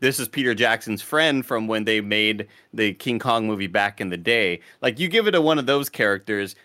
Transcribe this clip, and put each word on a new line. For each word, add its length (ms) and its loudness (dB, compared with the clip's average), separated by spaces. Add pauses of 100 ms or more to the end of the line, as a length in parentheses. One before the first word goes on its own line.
"This 200 0
is 80 -6
Peter 260 -2
Jackson's 460 0
friend 440 0
from 220 -4
when 180 -2
they 180 0
made 460 0 (260)
the 180 0
King 260 -4
Kong 280 0
movie 200 -2
back 320 0
in 120 -6
the 80 -6
day." 420 2 (220)
Like, 160 0
you 100 -2
give 180 2
it 40 2
to 100 4
one 180 4
of 60 -2
those 240 0
characters. 680 -2 (100)